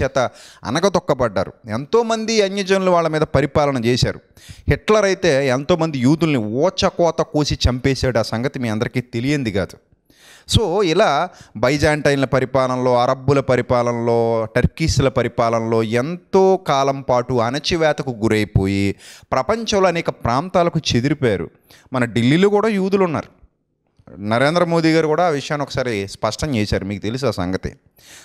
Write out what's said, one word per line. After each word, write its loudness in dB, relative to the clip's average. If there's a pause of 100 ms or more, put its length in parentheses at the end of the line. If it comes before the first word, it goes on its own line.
చేత -2 (340)
అనగదొక్కబడ్డారు, -2 (160)
ఎంతోమంది 0
అన్యజనులు 0
వాళ్ళ 2
మీద 0
పరిపాలన 0
చేశారు. 0 (500)
హిట్లర్ 2
అయితే 2
ఎంతోమంది 0
యూదుల్ని 2
ఊచకోత -2
కోసి -2 (100)
చంపేశాడు. 0
ఆ 2
సంగతి -4
మీ -2
అందరికీ -2
తెలియంది -4
కాదు. -4 (800)
So, 2
ఇలా 2 (280)
బైజాంటైన్ల 2
పరిపాలనలో, 0
అరబ్బుల 2
పరిపాలనలో, 0
టర్కీస్ల 0
పరిపాలనలో 0
ఎంతో 2
కాలం -2
పాటు 0
అణచివేతకు -2
గురైపోయి 0 (360)
ప్రపంచంలో 0
అనేక -2
ప్రాంతాలకు -2 (160)
చెదిరిపోయారు. 0 (440)
మన 0
ఢిల్లీలో 2
కూడా 2
యూదులు 0
ఉన్నారు. -4 (920)
నరేంద్ర 0
మోదీ 2
గారు 2
కూడా 2
ఆ 2
విషయాన్ని -4
ఒకసారి -4
స్పష్టం -4
చేశారు, -2
మీకు -6
తెలుసు -6
ఆ 0
సంగతి. -4 (560)